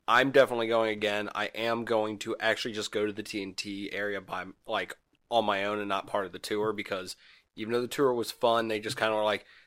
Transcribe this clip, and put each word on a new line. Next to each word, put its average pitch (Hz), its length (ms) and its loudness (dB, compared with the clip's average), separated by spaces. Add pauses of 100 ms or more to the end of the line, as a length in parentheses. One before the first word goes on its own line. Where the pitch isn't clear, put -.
I'm 127 240 6
definitely 120 360 6
going 113 240 2
again. 104 440 -2
I 104 120 -2
am 117 380 -2
going 110 340 0
to 110 200 -6
actually 110 340 0
just 104 180 -6
go 107 140 0
to 104 80 0
the 107 100 -8
T 101 200 -6
N 95 100 -8
T 101 400 -8
area 101 280 -4
by, 92 240 -8 (200)
like, 101 300 -4 (340)
on 113 160 4
my 101 200 2
own 104 140 -2
and 101 100 -4
not 98 180 -2
part 101 180 -2
of 87 60 -10
the 90 80 -12
tour, 107 340 0
because 95 420 -6 (400)
even 110 180 -6
though 120 80 2
the 123 60 -4
tour 131 260 2
was 117 180 -2
fun, 117 360 2
they 110 120 -2
just 110 180 -6
kinda 110 160 2
were 107 100 2
like, 104 220 2 (220)